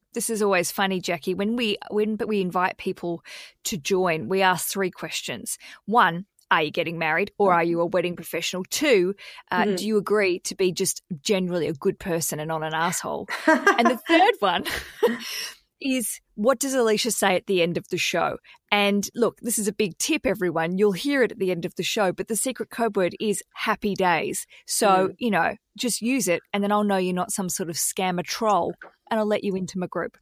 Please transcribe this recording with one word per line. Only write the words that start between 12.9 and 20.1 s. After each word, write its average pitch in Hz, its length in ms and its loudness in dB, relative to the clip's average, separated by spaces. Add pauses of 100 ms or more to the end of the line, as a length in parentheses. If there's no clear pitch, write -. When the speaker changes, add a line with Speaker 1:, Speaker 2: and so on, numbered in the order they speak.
Speaker 1:
And 302 420 4
the 240 140 -4
Speaker 2:
<laughs> - 40 -10
Speaker 1:
third 349 300 6
one 185 260 0 (380)
<laughs> 240 160 2 (640)
is, 262 400 -2 (140)
what 233 260 2
does 269 140 -2
Alicia 220 360 2
say 190 240 2
at - 120 -2
the 185 160 2
end 170 140 2
of 165 120 -6
the 175 100 -2
show? 165 400 0 (320)
And 202 440 2
look, 220 260 0
this 226 180 -2
is 202 80 -2
a 214 60 0
big 202 260 -2
tip, 285 280 -2